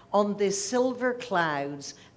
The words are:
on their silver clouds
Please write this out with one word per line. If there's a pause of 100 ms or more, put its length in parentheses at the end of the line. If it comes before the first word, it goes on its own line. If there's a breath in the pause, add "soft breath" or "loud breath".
(120)
on
their
silver
clouds (240 loud breath)